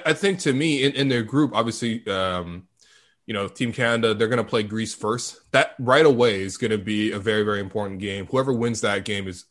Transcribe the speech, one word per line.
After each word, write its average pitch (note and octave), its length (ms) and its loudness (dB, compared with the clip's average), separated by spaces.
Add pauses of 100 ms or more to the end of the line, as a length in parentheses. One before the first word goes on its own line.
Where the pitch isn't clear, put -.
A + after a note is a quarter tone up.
I D#3 60 4
think F#3 280 0
to D3 120 2
me, C#3 320 2
in, C#3 80 2
in C3+ 160 0
their A#2+ 160 2
group, B2+ 300 0
obviously, A2+ 520 -2
um, F2+ 640 -4 (580)
you A2+ 80 -8
know, G2 140 -4
Team A#2 240 -4
Canada, A#2 420 2
they're A2 140 0
gonna A#2 160 0
play A2+ 180 0
Greece A2 320 -4
first. - 460 -4 (120)
That C3+ 260 4
right C3+ 280 6
away A#2 360 4
is F#2+ 140 -8
gonna A2 220 0
be G#2+ 340 -2
a G#2 60 -4
very, G#2+ 240 0
very G#2 180 -2
important F#2+ 400 -6
game. G2 260 -6
Whoever C3 260 0
wins A#2 300 -2
that G2+ 220 0
game G2+ 220 -4
is F#2 240 -12